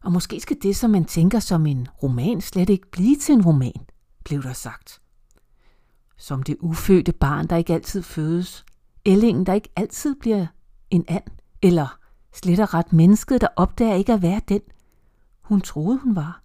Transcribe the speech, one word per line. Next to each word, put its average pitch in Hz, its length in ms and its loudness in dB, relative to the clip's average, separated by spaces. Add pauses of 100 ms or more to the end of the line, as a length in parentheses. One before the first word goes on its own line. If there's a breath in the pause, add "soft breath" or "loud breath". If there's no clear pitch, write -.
Og 180 80 -2
måske - 280 -2
skal - 220 -6
det, 196 140 0
som 240 140 0
man 185 160 4
tænker 185 340 2
som 165 260 0
en 131 220 -2 (160)
roman, 123 380 -2
slet 185 280 -2
ikke 190 220 0
blive 220 240 2
til 294 180 0
en 214 120 6
roman, 139 400 0 (400)
blev 143 180 -6
der 127 100 -8
sagt. - 480 -18 (1160)
Som 135 260 -8
det 147 160 -6
ufødte 170 520 2
barn, 151 360 -2
der 170 80 -2
ikke 170 180 0
altid 170 300 -4
fødes. 165 600 -6 (400)
Ællingen, 196 400 4
der 185 80 0
ikke 208 220 -2
altid 269 400 -6
bliver 208 320 -2 (420)
en 170 180 0
and. 165 160 -4 (380)
Eller 170 380 2 (340)
slet 180 260 0
og 214 140 0
ret 170 200 -2
mennesket, 196 480 4
der 202 140 0
opdager 202 400 0
ikke 196 180 0
at 208 80 0
være 185 260 0
den, 196 140 -2 (800)
hun 202 200 0
troede, 185 360 -4
hun 254 180 -2
var. 165 300 -8